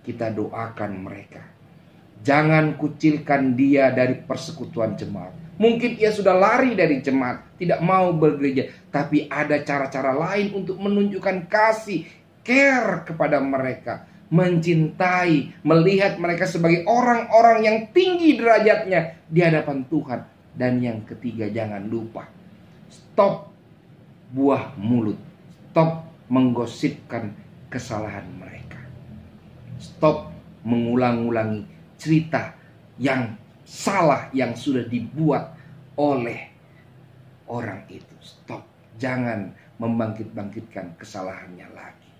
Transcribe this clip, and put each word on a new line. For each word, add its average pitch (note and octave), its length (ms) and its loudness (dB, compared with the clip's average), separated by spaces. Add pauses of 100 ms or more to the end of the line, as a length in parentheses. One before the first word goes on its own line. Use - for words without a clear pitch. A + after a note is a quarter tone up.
Kita A2+ 320 -8
doakan G#2+ 680 -8
mereka. G2 440 -16 (800)
Jangan D#3 560 4
kucilkan C#3 720 0
dia C3+ 400 4
dari B2+ 240 2
persekutuan - 800 -6
jemaat. G2 640 -12
Mungkin A#3 400 2
ia G#3+ 80 4
sudah F#3+ 240 2
lari A3+ 400 4
dari D#3 320 2
jemaat, C3 560 -2
tidak F3 240 0
mau F3+ 320 2
bergereja, C#3 560 0 (160)
tapi D3 400 -2
ada D3 320 -2
cara-cara C3+ 560 -2
lain G3 400 -2
untuk F#3 240 -8
menunjukkan G3 720 -2
kasih, G#3+ 560 0 (320)
care B3 640 2
kepada D3 400 0
mereka, C3 640 -6 (200)
mencintai, E3+ 1400 2
melihat F#3 560 4
mereka E3+ 280 -2
sebagai E3+ 360 2
orang-orang A#3 800 6
yang G#3+ 140 4 (140)
tinggi F4 480 4
derajatnya G3+ 840 2
di D#3+ 160 2
hadapan D3 480 2
Tuhan. B2+ 320 -4 (320)
Dan B2 320 0
yang A2+ 200 -6
ketiga, A2+ 440 -8
jangan G#2 400 -8
lupa, A2+ 400 -10 (640)
stop - 600 0 (840)
buah C3+ 400 0
mulut, G#2+ 440 -2 (520)
stop E3 360 0 (240)
menggosipkan A#2+ 1040 -2 (320)
kesalahan G#2 560 -10 (160)
mereka, - 400 -18 (960)
stop - 560 -2 (320)
mengulang-ulangi A#2 1120 0 (180)
cerita D#3 580 0 (480)
yang B2+ 320 -2 (320)
salah E3+ 720 0
yang A#2+ 160 0
sudah B2+ 320 -4
dibuat A#2+ 720 -4 (400)
oleh B2+ 560 -2 (960)
orang A2 400 -8
itu. - 320 -20
Stop, - 400 -18 (400)
jangan A#2+ 560 -4 (240)
membangkit-bangkitkan G#2+ 1200 -8
kesalahannya F#2 720 -14
lagi. - 480 -20